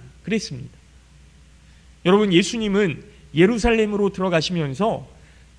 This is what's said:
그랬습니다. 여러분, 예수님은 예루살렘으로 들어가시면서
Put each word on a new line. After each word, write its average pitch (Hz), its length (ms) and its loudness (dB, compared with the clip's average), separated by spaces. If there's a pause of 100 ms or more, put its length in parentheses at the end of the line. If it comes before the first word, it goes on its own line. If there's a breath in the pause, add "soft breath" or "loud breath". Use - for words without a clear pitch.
(220)
그랬습니다. 143 580 -8 (1300 soft breath)
여러분, 202 260 4
예수님은 202 720 0 (300 loud breath)
예루살렘으로 208 760 2
들어가시면서 170 960 -2 (520 soft breath)